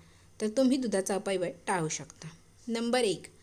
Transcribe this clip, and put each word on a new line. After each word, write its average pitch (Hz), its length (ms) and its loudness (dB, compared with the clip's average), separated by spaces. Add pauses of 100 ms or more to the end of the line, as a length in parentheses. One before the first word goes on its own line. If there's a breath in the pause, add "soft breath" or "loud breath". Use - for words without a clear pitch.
(400 loud breath)
तर 214 80 0
तुम्ही 262 280 4
दुधाचा 202 380 0
अपव्यय 185 380 0 (140)
टाळू 175 220 0
शकता. - 400 -10 (400)
नंबर 233 320 0
एक, 196 220 0 (200 soft breath)